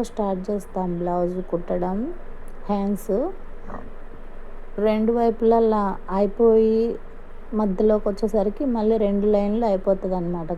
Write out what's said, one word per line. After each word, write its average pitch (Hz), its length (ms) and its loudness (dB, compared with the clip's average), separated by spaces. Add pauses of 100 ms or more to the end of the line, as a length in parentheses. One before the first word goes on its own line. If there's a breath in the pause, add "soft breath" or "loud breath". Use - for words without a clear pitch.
(100)
స్టార్ట్ 196 400 -2
చేస్తాం 190 400 -4 (100)
బ్లౌజ్ 175 380 0 (140)
కుట్టడం, 180 460 -2 (720)
హ్యాండ్స్. 202 460 0 (1700)
రెండు 214 320 2
వైపులా 226 440 4
అలా 214 200 2 (340)
అయిపోయి 220 600 4 (840)
మధ్యలోకి 214 500 2
వచ్చేసరికి 208 540 0 (120)
మళ్ళీ 220 180 2 (140)
రెండు 202 260 0
లైన్లు 202 380 2
అయిపోతుంది 190 480 0
అనమాట 175 380 -4